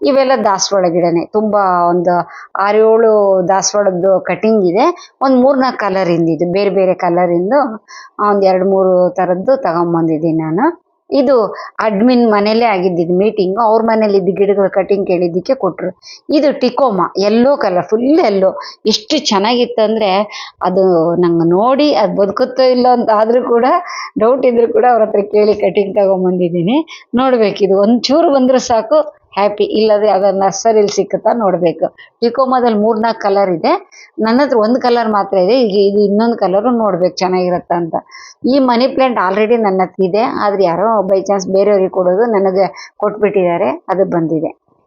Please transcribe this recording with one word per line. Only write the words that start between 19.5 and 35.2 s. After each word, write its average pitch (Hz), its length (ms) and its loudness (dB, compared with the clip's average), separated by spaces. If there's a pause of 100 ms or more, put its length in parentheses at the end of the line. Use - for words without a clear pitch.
ಅದು 180 540 2
ನಂಗೆ 170 340 2
ನೋಡಿ 254 460 2
ಅದ್ 180 200 0
ಬದುಕುತ್ತೋ 208 480 -2
ಇಲ್ಲೋ 254 260 2
ಅಂತ 240 260 2
ಆದ್ರೂ 226 280 2
ಕೂಡ 233 220 2 (540)
ಡೌಟ್ 247 260 2
ಇದ್ರೂ 233 280 2
ಕೂಡ 220 180 2
ಅವ್ರ 226 100 2
ಹತ್ರ 208 180 0
ಕೇಳಿ 208 340 2
ಕಟಿಂಗ್ 196 420 -2
ತಗೊಂಬಂದಿದ್ದೀನಿ. 185 1200 -2
ನೋಡ್ಬೇಕು, 240 480 0
ಇದು 190 140 2
ಒಂಚೂರು 247 560 2
ಬಂದ್ರೆ 254 260 2
ಸಾಕು 254 640 -2 (100)
ಹ್ಯಾಪಿ. 202 280 0
ಇಲ್ಲದ್ರೆ 214 440 2
ಯಾವ್ದಾದ್ರು 196 340 2
ನರ್ಸರಿಲಿ 208 460 0
ಸಿಕ್ಕುತ್ತಾ 202 460 -2
ನೋಡ್ಬೇಕು. 180 540 -2 (340)
ಟಿಕೋಮಾದಲ್ಲಿ 240 560 0
ಮೂರ್ನಾಲ್ಕು 220 440 -2
ಕಲರ್ 196 280 0
ಇದೆ, 226 400 -2 (300)
ನನ್ನ 226 240 0
ಹತ್ರ 262 140 0
ಒಂದ್ 226 220 0
ಕಲರ್ 240 300 0
ಮಾತ್ರ 196 280 -2